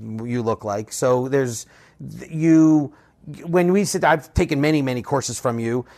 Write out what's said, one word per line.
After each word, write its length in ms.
you 180
look 220
like. 280
So 360
there's, 380
you, 640
when 260
we 120
sit, 200
I've 300
taken 260
many, 220
many 200
courses 380
from 180
you, 280